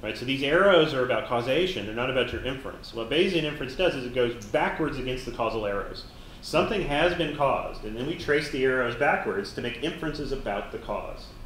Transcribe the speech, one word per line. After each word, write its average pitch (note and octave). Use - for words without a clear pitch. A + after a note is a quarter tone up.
Right? A2
So B2
these C3+
arrows D#3+
are B2+
about A#2
causation, B2+
they're G#2+
not B2+
about B2
your A#2
inference. B2+
What A2+
Bayesian F3
inference C#3+
does E3+
is B2+
it B2
goes A#2+
backwards D3+
against B2+
the A#2+
causal A2+
arrows. G2+
Something F#3+
has D3+
been D#3
caused, C#3
and G#2+
then B2
we E3
trace D3+
the C3
arrows B2+
backwards A#2+
to -
make A#2+
inferences D3+
about G#2+
the G#2+
cause. -